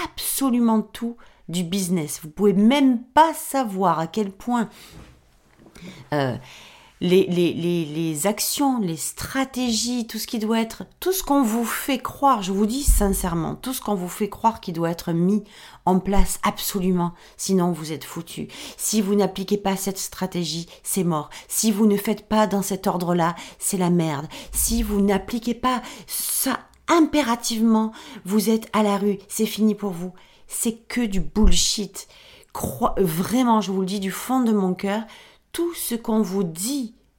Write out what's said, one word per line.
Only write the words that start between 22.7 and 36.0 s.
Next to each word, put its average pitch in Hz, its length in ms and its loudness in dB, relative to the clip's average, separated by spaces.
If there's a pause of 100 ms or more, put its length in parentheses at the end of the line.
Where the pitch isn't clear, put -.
ordre-là, 175 480 0 (240)
c'est - 200 -4
la 180 120 2
merde. 160 380 0 (240)
Si 233 320 0
vous 208 160 0
n'appliquez 202 540 0
pas 247 280 -2 (240)
ça - 540 -4 (260)
impérativement, 233 1040 4 (340)
vous 190 240 0
êtes 226 240 2
à 214 120 2
la 202 120 2
rue, 202 300 0
c'est - 200 -2
fini 214 280 2
pour 202 160 -6
vous. 180 220 -8 (340)
C'est - 400 -4
que - 140 -4
du 196 200 0
bullshit. - 840 4 (460)
Croi-, - 460 -2
vraiment, 208 600 2
je 190 120 -2
vous 190 80 0
le 190 60 0
dis 196 120 -2
du 190 140 -4
fond 262 280 -2
de 226 120 2
mon 185 220 2
cœur, 202 280 -2 (500)
tout 339 220 -2
ce - 200 -6
qu'on 220 280 0